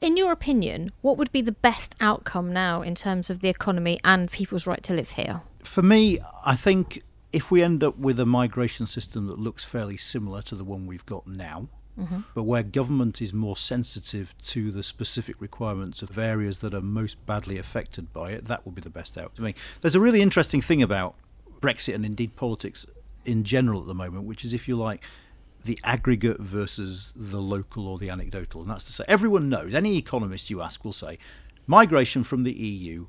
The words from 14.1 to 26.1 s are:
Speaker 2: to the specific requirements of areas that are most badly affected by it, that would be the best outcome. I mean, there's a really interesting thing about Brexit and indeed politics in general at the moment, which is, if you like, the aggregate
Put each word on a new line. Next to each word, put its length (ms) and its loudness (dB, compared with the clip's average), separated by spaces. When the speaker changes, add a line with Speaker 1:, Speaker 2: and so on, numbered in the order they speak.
Speaker 2:
to 260 -4
the 100 -6
specific 580 -6
requirements 640 -6
of 160 -10
areas 400 -2
that 160 -6
are 80 -4
most 460 -4
badly 320 -4
affected 520 -8
by 200 -8
it, 140 -10
that 200 -6
would 80 -12
be 80 -14
the 80 -14
best 260 -14
outcome. 300 -10
I 40 -2
mean, 60 -8
there's 120 2
a 60 8
really 240 8
interesting 360 4
thing 220 4
about 320 2
Brexit 320 0
and 100 -2
indeed 320 -4
politics 520 -6
in 180 2
general 380 2
at 60 -12
the 80 -8
moment, 300 -8
which 200 -12
is, 80 -6
if 140 -6
you 80 0
like, 280 -4
the 200 -4
aggregate 560 2